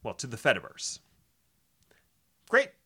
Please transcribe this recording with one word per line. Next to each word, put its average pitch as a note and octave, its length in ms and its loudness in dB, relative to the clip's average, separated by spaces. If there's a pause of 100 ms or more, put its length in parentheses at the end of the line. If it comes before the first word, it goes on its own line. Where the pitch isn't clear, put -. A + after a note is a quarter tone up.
Well, G#2+ 120 -8
to - 120 -10
the A#2 100 -10
Fediverse. - 640 0 (1500)
Great. C#4 220 4 (160)